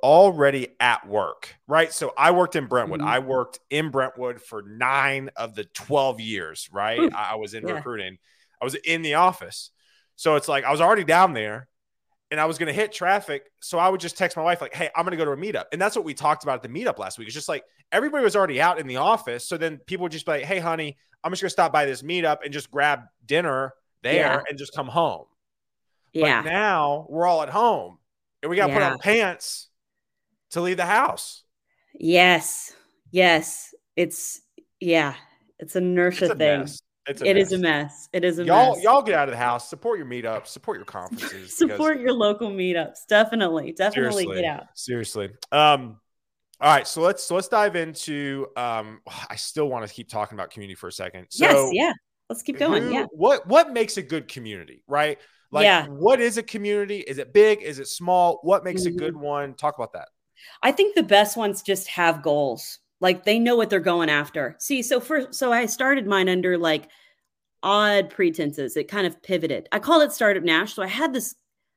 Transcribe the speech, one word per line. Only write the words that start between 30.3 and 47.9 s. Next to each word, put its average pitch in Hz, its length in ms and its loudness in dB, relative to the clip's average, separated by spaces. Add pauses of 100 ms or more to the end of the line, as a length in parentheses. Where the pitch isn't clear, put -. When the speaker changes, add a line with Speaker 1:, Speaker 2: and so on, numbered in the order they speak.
Speaker 1:
to 170 100 -6
leave 180 160 -2
the 180 100 0
house. - 560 0 (520)
Speaker 2:
Yes. 175 800 2 (380)
Yes. 170 640 2 (220)
It's, - 440 -4 (400)
yeah, 160 340 2 (440)
it's 170 180 -8
an 180 80 0
inertia 180 420 2
Speaker 1:
It's 160 80 2
a - 20 -6
Speaker 2:
thing. 147 240 2
Speaker 1:
mess. 143 200 -10 (260)
It's 139 140 -8
a - 80 0
Speaker 2:
It 196 80 6
is 190 140 4
Speaker 1:
mess. 185 80 -2
Speaker 2:
a 185 40 -2
mess. 147 520 -2
It 180 100 -2
is 170 140 0
a 175 60 -4
Speaker 1:
Y'all, 214 320 6
Speaker 2:
mess. 175 80 -10
Speaker 1:
y'all 254 180 6
get 214 120 0
out 143 140 2
of 127 40 -6
the 117 60 -6
house, 120 300 -2
support 214 300 -6
your 147 80 -10
meetups, 113 400 -6
support - 320 -10
your 98 80 -14
Speaker 2:
<laughs> - 120 -12
Speaker 1:
conferences, 95 340 -10
because 95 440 -2
Speaker 2:
Support 311 240 0
your 247 120 0
local 208 380 0
meetups. 180 580 -4
Definitely. 208 640 2
Definitely 185 520 -2
Speaker 1:
Seriously. 127 180 -4
Speaker 2:
get - 80 -2
out. 143 120 -8 (120)
Speaker 1:
Seriously. 110 560 -8 (220)
Um, 139 480 4 (600)
all 151 140 6
right. 135 120 2
So 165 160 -4
let's, 190 220 2
so - 100 -4
let's 185 140 -2
dive 208 280 2
into, 143 720 -6 (100)